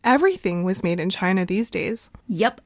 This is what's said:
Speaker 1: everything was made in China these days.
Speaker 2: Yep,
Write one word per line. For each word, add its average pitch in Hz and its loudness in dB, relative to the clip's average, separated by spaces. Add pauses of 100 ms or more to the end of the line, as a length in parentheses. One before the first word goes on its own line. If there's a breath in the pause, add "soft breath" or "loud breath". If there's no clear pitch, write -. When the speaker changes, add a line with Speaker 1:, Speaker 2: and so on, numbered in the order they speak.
Speaker 1:
everything 254 2
was 185 0
made 175 0
in 175 -2
China 185 0
these 208 -2
days. - -4 (180)
Speaker 2:
Yep, 220 -2